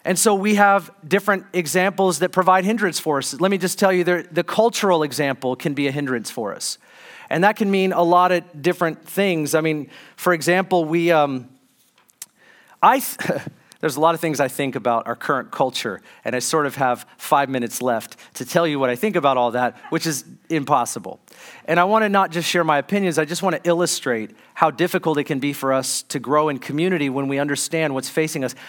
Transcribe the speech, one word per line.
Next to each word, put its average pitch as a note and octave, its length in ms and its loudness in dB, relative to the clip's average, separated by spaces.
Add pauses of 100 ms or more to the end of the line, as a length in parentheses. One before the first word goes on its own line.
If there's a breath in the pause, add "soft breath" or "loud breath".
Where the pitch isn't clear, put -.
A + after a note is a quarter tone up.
And F#3 120 0
so G#3+ 160 4
we G#3 220 2
have G3+ 340 4 (180)
different G3 460 0
examples F3+ 640 0
that F3+ 120 0
provide F#3 360 4
hindrance G3+ 340 0
for D3+ 160 -2
us. C3 240 -4
Let F#3+ 100 2
me G3+ 60 0
just F3 220 -4
tell F#3+ 120 4
you, F3+ 140 2
there, F3 180 0
the E3 220 -4
cultural G3 580 2
example C3+ 540 -2
can D3+ 160 -4
be C#3 140 -2
a C3 40 0
hindrance C3 400 -4
for G#2 240 -6
us. - 220 -8 (540 loud breath)
And D#3+ 120 0
that G#3+ 140 4
can G3+ 140 0
mean F#3+ 240 2
a E3+ 80 2
lot F3+ 280 4
of F3 140 0 (160)
different E3+ 480 -2
things. E3 460 -2
I D#3 80 4
mean, D#3 260 -2 (280 loud breath)
for F3+ 180 2
example, F3+ 500 2
we, E3+ 260 0
um, C#3 380 2 (1300 soft breath)
I, A#3+ 160 6
th-, - 480 -6
<laughs> - 340 -18
there's D3+ 160 -2
a D3 40 -2
lot E3 140 4
of D#3+ 60 -8
things D3+ 200 -2
I C3+ 80 2
think C3+ 280 -4
about A#2 300 -2
our A#2 100 -6
current C3 340 -4
culture, B2 500 -4 (240 loud breath)
and A#2 100 -4
I B2+ 40 -2
sort D3 260 0
of C3+ 120 -4
have B2 300 0 (120 soft breath)
five C#3 320 2
minutes B2 320 -4
left A#2+ 340 -2 (180 loud breath)
to C3 120 -10
tell E3+ 200 2
you D3 120 -2
what C3 100 2
I B2 80 0
think G#3 180 -2
about C#3 220 4
all A#2+ 140 2
that, A#2+ 260 -2 (140 loud breath)
which D#3+ 160 -2
is C#3+ 180 -4 (240)
impossible. C3 720 -2 (460 loud breath)
And E3+ 120 2
I F3 60 6
wanna G#3+ 240 2
not G3 220 2
just E3 180 -4
share F3 160 2
my D3+ 140 2
opinions, F3+ 400 0
I D#3 80 2
just E3+ 160 -6
wanna F3+ 220 0
illustrate E3 680 0 (240 soft breath)
how D#3 160 2
difficult D#3+ 480 0
it C#3+ 60 -2
can D3 140 -4
be C#3+ 140 -2
for C3+ 180 -2
us C3+ 340 -2
to - 140 -6
grow D3 300 2
in C3+ 120 -4
community D3+ 500 -2
when C3+ 180 -4
we C#3 100 -2
understand D3 540 -2
what's - 160 -6
facing D#3+ 340 -2
us. B2+ 120 -4 (140 loud breath)